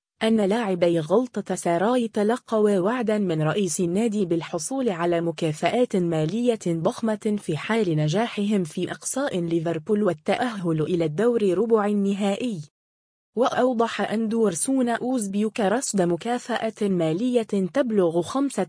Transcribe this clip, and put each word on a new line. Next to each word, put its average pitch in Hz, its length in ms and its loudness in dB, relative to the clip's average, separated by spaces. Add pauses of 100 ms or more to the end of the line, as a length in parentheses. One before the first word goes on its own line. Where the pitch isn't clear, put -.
(220)
أن 226 180 4
لاعبي 185 600 2
غلطة 196 540 0
سراي 208 540 0
تلقوا 214 720 0
وعدا 214 400 0
من 165 240 0
رئيس 175 380 0
النادي 202 440 0
بالحصول 175 640 -2
على 170 320 0
مكافآت 170 760 0
مالية 180 720 0
ضخمة 208 680 -2
في 160 180 -4
حال 202 400 0
نجاحهم 202 680 0
في 170 260 -6
إقصاء 262 500 -4
ليفربول 170 600 -2
والتأهل 175 800 -2
إلى 165 220 0
الدور 202 540 2
ربع 220 280 2
النهائي. 202 760 -2 (760)
وأوضح 233 640 0 (120)
أندورسون 226 760 0
أوزبيوك 220 720 -2
رصد 202 420 0
مكافأة 220 840 -2
مالية 196 540 2
تبلغ 196 800 2
خمسة 262 460 -2